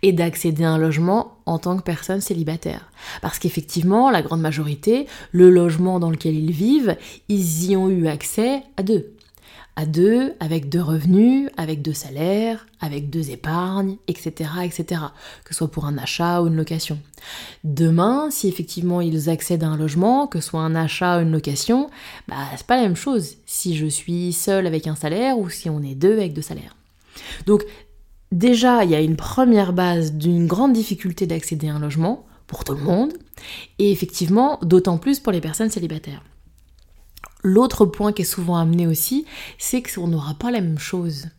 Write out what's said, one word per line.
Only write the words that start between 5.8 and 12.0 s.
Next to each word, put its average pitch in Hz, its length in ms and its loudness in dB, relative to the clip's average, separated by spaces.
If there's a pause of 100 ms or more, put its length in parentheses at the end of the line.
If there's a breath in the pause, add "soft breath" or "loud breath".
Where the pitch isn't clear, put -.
dans 170 100 0
lequel 160 240 -2
ils 156 200 -2
vivent, 220 420 2 (320 loud breath)
ils 175 380 0
y 196 100 4
ont 190 140 2
eu 180 180 2
accès 233 560 -2 (140)
à 196 60 -4
deux. 190 280 0 (640 loud breath)
À 156 100 -6
deux, 208 540 2
avec 156 300 -4
deux 170 120 -2
revenus, 185 760 4
avec 156 240 -6
deux 156 100 -6
salaires, 190 760 -4 (140)